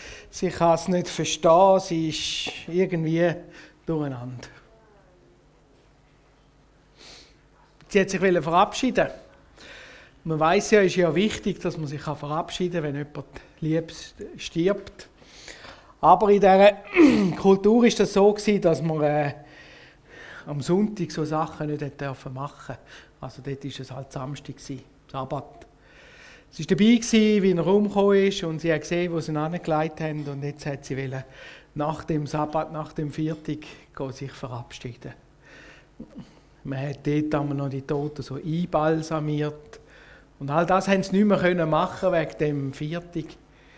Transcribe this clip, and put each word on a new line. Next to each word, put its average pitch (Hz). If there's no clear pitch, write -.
Sie 185
kann's 165
nicht 175
verstehen, 180
sie 165
ist -
irgendwie 170
durcheinander. 127
Sie 202
hat 185
sich 185
wollen 175
verabschieden. 185
Man 160
weiss 175
ja, 208
ist 185
ja 175
wichtig, 196
dass 170
man 156
sich 139
kann 147
verabschieden 170
kann, 147
wenn -
jemand 143
Liebes 160
stirbt. -
Aber 180
in 202
dieser 190
<clears throat> 208
Kultur 202
ist 226
das 196
so 202
gewesen, 208
dass 165
man, 156
äh, 147
am 147
Sonntag 180
so 160
Sachen 156
nicht 147
hätte 139
dürfen 135
machen. 131
Also -
dort 139
ist 135
es 131
halt 127
Samstag 135
gewesen, 127
Sabbat. 135
Sie -
war 143
dabei 202
gewesen, 214
wie 196
er 175
rumgekommen 202
ist 196
und 160
sie 165
hat 151
gesehen, 175
wo 165
sie 160
ihn 151
angelegt 156
haben 151
und 139
jetzt 143
hat 139
sie 135
wollen, 131
nach 151
dem 151
Sabbat, 151
nach 156
dem 151
Viertag, 156
gehen 135
sich 131
verabschieden. 123
Man 135
hat -
dort 151
einmal 143
noch 139
die 135
Toten 147
so 127
einbalsamiert. 156
Und 139
all 160
das 190
haben 190
sie 190
nicht 208
mehr 202
können 175
machen 175
wegen 160
dem 143
Viertag. 160